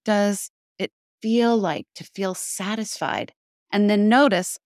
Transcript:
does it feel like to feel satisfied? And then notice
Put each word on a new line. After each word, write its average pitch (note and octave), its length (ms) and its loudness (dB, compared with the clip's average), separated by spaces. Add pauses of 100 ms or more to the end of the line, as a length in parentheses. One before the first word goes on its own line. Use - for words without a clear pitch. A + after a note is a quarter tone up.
does G3+ 460 0 (280)
it - 120 -6 (320)
feel A#3 340 2
like F3 300 -2 (100)
to - 80 -16
feel F#3+ 300 -6
satisfied? - 1000 -6 (380)
And G#3 200 2
then G#3 180 4
notice A3+ 580 2